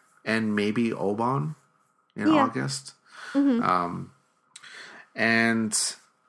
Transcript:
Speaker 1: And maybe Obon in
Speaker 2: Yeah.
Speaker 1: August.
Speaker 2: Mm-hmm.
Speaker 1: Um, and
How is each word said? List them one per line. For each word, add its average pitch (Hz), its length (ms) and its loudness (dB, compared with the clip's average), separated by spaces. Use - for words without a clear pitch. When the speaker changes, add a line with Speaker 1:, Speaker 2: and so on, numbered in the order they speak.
Speaker 1:
And 110 300 0
maybe 107 360 2
Obon 123 640 -2
in - 180 0
Speaker 2:
Yeah. 294 100 6
Speaker 1:
August. - 500 -4
Speaker 2:
Mm-hmm. 277 300 4
Speaker 1:
Um, 90 480 0
and 113 800 2